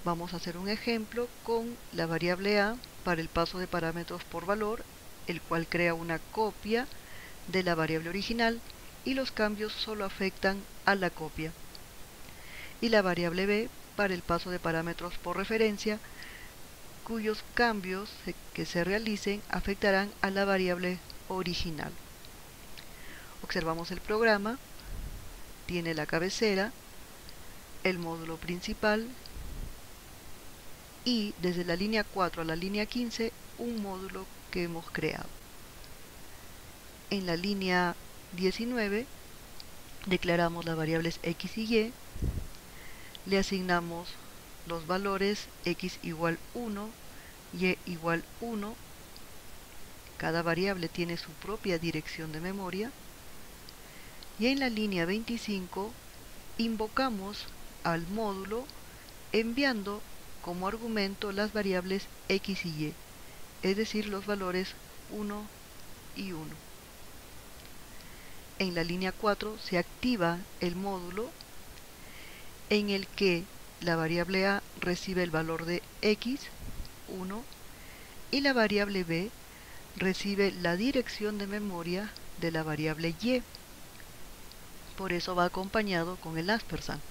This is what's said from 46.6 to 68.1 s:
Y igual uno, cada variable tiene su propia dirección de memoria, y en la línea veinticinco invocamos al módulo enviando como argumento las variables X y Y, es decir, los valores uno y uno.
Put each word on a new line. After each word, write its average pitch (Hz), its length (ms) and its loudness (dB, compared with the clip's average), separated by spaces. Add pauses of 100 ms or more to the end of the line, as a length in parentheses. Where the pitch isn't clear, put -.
Y 185 280 4
igual 165 360 0 (200)
uno, 226 320 -2 (1400)
cada 160 240 2
variable 170 480 2
tiene 170 260 -2
su - 140 -8
propia 185 480 -2
dirección 160 540 -2
de 156 80 -6
memoria, 190 500 -2 (1500)
y 220 120 4
en 277 100 6
la 262 100 4
línea 208 360 2
veinticinco 208 880 0 (680)
invocamos 220 840 2 (400)
al 170 240 4
módulo 208 560 0 (680)
enviando 226 720 4 (400)
como 180 240 -2
argumento 214 640 0
las 202 220 0
variables 190 540 2 (220)
X 196 380 0
y - 20 0
Y, 151 260 -2 (680)
es 190 140 4
decir, 214 320 0
los 196 180 -4
valores 190 480 0 (380)
uno 208 340 -4 (720)
y 190 160 -4
uno. 156 200 -6 (2000)